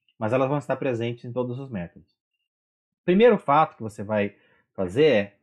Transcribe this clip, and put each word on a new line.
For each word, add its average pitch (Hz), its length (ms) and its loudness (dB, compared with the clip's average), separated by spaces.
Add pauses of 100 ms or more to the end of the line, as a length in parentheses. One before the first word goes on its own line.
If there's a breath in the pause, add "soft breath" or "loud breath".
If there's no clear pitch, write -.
(180)
Mas 110 140 -4
elas 131 160 0
vão 147 100 -2
estar 135 180 -6
presentes 120 480 -6
em 123 80 -14
todos 123 260 -6
os 135 120 -14
métodos. 87 480 -14 (840)
Primeiro 208 340 4
fato 151 380 0
que - 60 -16
você 110 200 -12
vai 101 320 -2 (400 soft breath)
fazer 98 300 0
é, 107 280 2 (100)